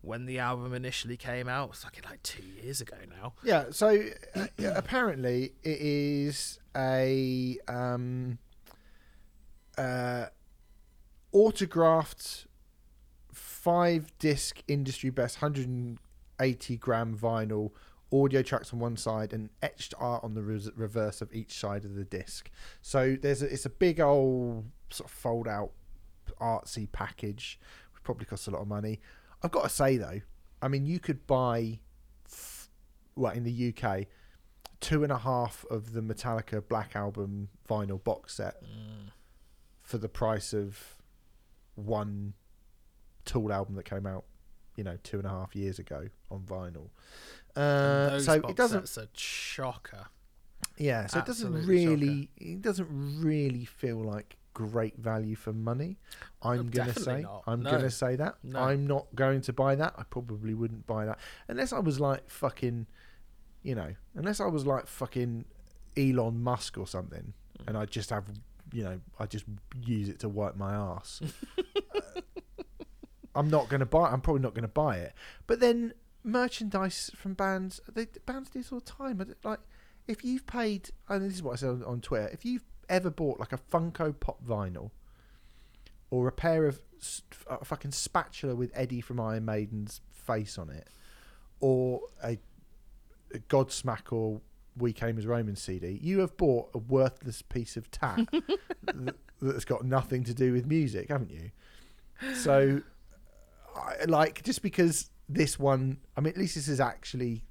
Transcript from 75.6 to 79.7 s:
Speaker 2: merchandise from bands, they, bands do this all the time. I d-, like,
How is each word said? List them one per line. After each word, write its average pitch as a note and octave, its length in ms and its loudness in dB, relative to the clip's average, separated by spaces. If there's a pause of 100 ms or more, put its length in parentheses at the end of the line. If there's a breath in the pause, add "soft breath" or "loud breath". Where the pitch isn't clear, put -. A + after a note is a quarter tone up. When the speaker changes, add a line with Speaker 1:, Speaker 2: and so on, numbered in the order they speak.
Speaker 2:
merchandise G#3+ 920 0
from F#3+ 180 -6
bands, F#3+ 480 0 (120)
they, A3+ 140 -2 (180)
bands C4+ 240 -6
do C4 100 -8
this B3 120 -10
all B3 80 -6
the A#3+ 60 -14
time. C4 340 -6
I F#3+ 60 -4
d-, - 80 -14 (100)
like, G#3+ 160 -4 (480 soft breath)